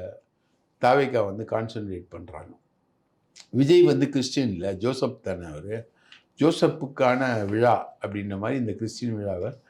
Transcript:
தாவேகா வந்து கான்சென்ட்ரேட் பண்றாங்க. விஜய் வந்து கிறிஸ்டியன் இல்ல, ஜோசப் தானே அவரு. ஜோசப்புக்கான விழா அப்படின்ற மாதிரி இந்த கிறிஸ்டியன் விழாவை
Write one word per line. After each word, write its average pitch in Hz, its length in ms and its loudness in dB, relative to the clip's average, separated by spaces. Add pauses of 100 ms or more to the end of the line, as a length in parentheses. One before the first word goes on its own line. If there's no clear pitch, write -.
(800)
தாவேகா 127 440 4
வந்து 101 260 -6
கான்சென்ட்ரேட் 107 580 -6
பண்றாங்க. 82 480 -18 (920)
விஜய் 139 320 6
வந்து 139 280 4
கிறிஸ்டியன் 131 400 0
இல்ல, 95 240 -4
ஜோசப் 123 500 -4
தானே 90 220 -8
அவரு. 85 500 -12 (440)
ஜோசப்புக்கான 135 1080 2
விழா 107 560 2
அப்படின்ற 101 380 -6
மாதிரி 123 200 -4
இந்த 113 120 -4
கிறிஸ்டியன் 113 440 -6
விழாவை 101 340 -6 (200)